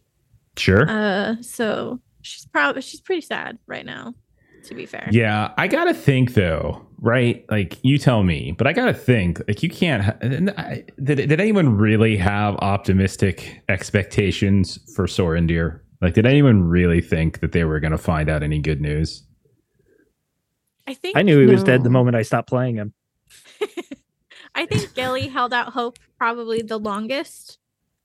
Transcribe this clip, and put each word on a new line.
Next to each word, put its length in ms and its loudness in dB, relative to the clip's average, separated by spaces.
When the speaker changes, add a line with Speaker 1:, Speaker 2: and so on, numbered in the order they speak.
Speaker 1:
Sure. 320 4
Speaker 2:
Uh, 520 -2
so 580 -8
she's 240 -20
prob-, 360 -4
she's 200 -18
pretty 200 -6
sad 360 -10
right 180 -14
now, 280 -16
to 100 -18
be 100 -14
fair. 260 -10
Speaker 1:
Yeah, 460 2
I 100 2
gotta 260 0
think 420 2
though, 500 -2
right? 500 0
Like, 340 -4
you 140 4
tell 260 2
me, 340 -2
but 100 2
I 60 0
gotta 200 0
think, 540 0
like, 160 -4
you 60 0
can't 340 0
ha-, 180 -2
and 300 -2
I, 340 -10
did, 120 0
did 140 2
anyone 360 2
really 400 4
have 400 0
optimistic 1120 0
expectations 1080 0
for 120 0
Sorindir? 720 0
Like, 120 2
did 120 6
anyone 380 6
really 380 4
think 400 -2
that 120 -2
they 120 2
were 140 -2
gonna 180 -2
find 320 -2
out 140 -2
any 160 -2
good 220 -2
news? 420 -4
Speaker 2:
I 80 -10
think 220 -8
Speaker 3:
I 40 2
knew 180 6
he 60 8
was 180 6
dead 200 4
the 60 2
Speaker 4:
No. 40 2
Speaker 3:
moment 220 2
I 80 0
stopped 260 -4
playing 280 -2
him. 160 -10
Speaker 2:
<laughs> 60 -6
I 100 -4
think 300 -4
Gilly 320 -4
held 260 -4
out 180 -4
hope 280 -6
probably 460 -4
the 160 -8
longest. 800 -8